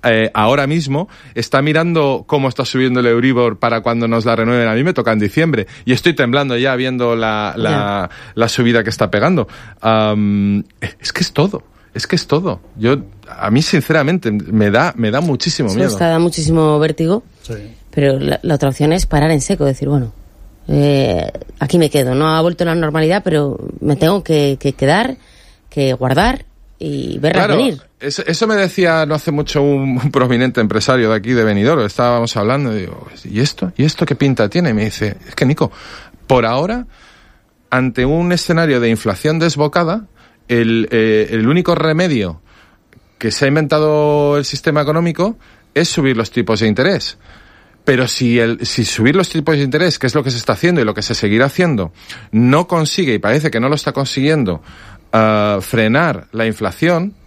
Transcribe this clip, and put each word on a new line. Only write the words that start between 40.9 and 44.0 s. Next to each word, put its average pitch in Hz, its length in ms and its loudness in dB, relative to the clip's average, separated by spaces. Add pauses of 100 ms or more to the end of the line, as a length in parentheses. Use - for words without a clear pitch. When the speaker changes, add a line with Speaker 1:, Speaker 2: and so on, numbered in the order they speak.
Speaker 1:
eh, 110 420 2
el 113 160 0
único 170 260 2
remedio 156 680 0 (760)
que 113 120 -2
se - 140 -2
ha 135 40 2
inventado 147 880 2